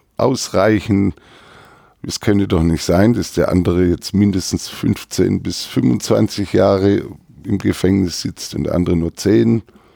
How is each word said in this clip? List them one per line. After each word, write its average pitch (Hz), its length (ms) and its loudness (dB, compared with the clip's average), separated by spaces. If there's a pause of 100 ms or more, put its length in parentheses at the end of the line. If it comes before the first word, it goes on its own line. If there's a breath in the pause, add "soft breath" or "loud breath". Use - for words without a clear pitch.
(160)
ausreichen. 104 1000 0 (880 loud breath)
Es - 180 -10
könne 101 280 0
doch 87 140 2
nicht 82 220 0
sein, 95 280 4
dass - 200 -2
der - 180 0
andere 90 340 2
jetzt 87 300 -2
mindestens 95 540 0
fünfzehn - 720 -2
bis 90 220 -6
fünfundzwanzig 110 880 0
Jahre 98 500 2 (420)
im 98 140 -2
Gefängnis 95 640 0
sitzt - 320 -10
und 76 100 -4
der 73 100 -4
andere 87 220 0
nur 82 180 -2
zehn. 113 480 2 (340 soft breath)